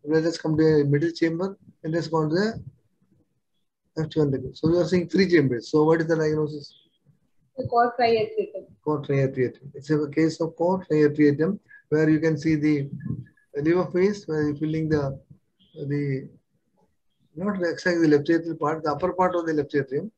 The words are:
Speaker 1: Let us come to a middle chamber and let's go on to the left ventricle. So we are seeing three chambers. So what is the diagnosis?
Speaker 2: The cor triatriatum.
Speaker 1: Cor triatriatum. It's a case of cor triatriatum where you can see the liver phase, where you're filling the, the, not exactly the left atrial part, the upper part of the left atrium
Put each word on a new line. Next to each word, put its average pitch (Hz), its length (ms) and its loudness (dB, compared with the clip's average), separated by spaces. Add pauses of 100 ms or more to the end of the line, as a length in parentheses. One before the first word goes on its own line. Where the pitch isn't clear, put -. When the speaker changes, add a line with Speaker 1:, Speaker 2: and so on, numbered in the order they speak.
Speaker 1:
Let 160 220 0
us 165 140 -2
come 160 180 -2
to 156 80 4
a 156 200 4
middle 143 280 0
chamber 170 460 -4 (260)
and 160 80 -6
let's 165 160 -2
go 160 140 0
on 156 80 -2
to 156 40 -2
the 214 300 -2 (1300)
left 160 220 -6
ventricle. 143 380 -2
So 156 160 0
we 175 80 4
are 170 80 2
seeing 180 200 0
three 190 220 2
chambers. 135 420 2
So 151 140 4
what 165 160 4
is 156 60 -2
the 165 100 0
diagnosis? 151 580 -4 (840)
Speaker 2:
The 262 80 -8
cor 240 340 2
triatriatum. 214 640 0 (180)
Speaker 1:
Cor 151 200 -2
triatriatum. 131 720 -2
It's 147 160 -16
a 151 180 0
case 160 320 0
of 160 160 -4
cor 185 340 0
triatriatum 151 680 4 (320)
where 156 180 4
you 156 120 4
can 160 180 0
see 156 160 0
the 147 340 0 (640)
liver 165 360 0
phase, 196 360 0
where 156 180 -2
you're 147 120 -2
filling 156 320 -4
the, 143 320 -2 (540)
the, 143 520 -4 (1080)
not 196 200 -4
exactly 170 520 0
the 147 80 6
left 143 120 0
atrial 165 300 0
part, 156 240 -2
the 156 100 -2
upper 180 200 -2
part 180 220 0
of 170 100 -2
the 160 80 -2
left 151 220 -2
atrium 143 440 -4